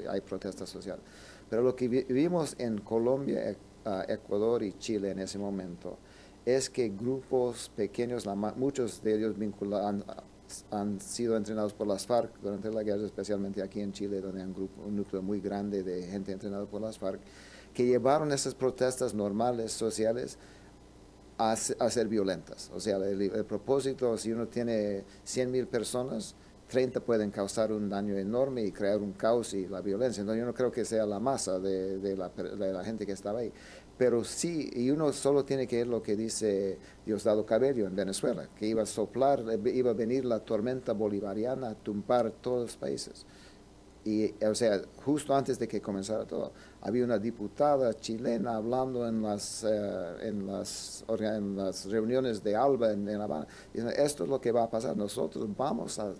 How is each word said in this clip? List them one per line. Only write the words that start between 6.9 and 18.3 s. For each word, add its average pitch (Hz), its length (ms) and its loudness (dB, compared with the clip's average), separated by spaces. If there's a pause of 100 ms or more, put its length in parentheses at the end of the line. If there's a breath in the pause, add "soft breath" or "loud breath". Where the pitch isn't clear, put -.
pequeños, 113 520 -2
la 98 80 -2
ma-, 104 200 0
muchos 127 460 -2
de 107 140 4
ellos 107 240 0
vincula-, 101 480 -2
han, 101 180 -2 (640)
han 101 320 -2
sido 117 340 0
entrenados 107 380 0
por 107 140 -2
las 98 180 0
farc 117 360 2
durante 101 300 -4
la 110 120 0
guerra, 104 240 0
especialmente 98 560 -2
aquí 101 180 -6
en 101 100 -4
Chile, 101 300 -4
donde 95 200 -6
hay 92 60 -8
un 95 60 -6
grupo, 95 300 -8
un 104 120 -4
núcleo 98 280 -2
muy 98 180 -2
grande 101 400 -2
de 90 220 -4
gente 98 280 -6
entrenada 101 360 -6
por 104 120 -6
las 110 200 -6
farc, 98 220 -4 (520 loud breath)
que 123 140 4
llevaron 131 440 6